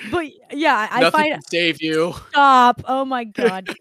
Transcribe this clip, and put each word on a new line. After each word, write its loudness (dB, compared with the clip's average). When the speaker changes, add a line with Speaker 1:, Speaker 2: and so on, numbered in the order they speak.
Speaker 1:
But -4
yeah, 0
I -2
Speaker 2:
Nothing 2
Speaker 1:
find 0
Speaker 2:
can -12
save -4
you. -2
Speaker 1:
Stop. 4
Oh -2
my -6
God, -4